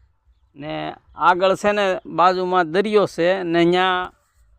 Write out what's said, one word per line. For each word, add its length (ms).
ને 140
આગળ 400
છે 160
ને, 140
બાજુમાં 720
દરિયો 340
છે 360
ને, 160
અહીંયા 520